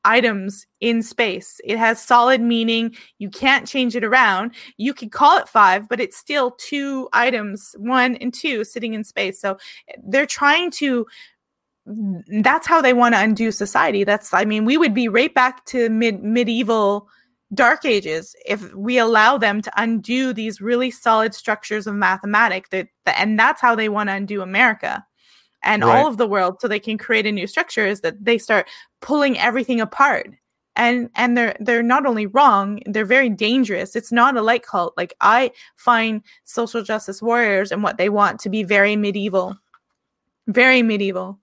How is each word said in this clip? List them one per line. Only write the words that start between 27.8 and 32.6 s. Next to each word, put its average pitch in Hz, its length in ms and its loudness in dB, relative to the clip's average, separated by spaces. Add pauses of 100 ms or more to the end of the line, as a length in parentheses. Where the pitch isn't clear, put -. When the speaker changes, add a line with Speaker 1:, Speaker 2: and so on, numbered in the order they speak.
Speaker 1:
is 202 140 -2
that 196 240 -6
they 233 120 2
start 220 320 0 (320)
pulling 285 380 0
everything 240 420 0
apart. 220 480 0 (460)
And, 240 400 0
and 240 240 0
they're, 233 220 0
they're 233 240 0
not 262 200 2
only 220 220 -2
wrong, 202 600 2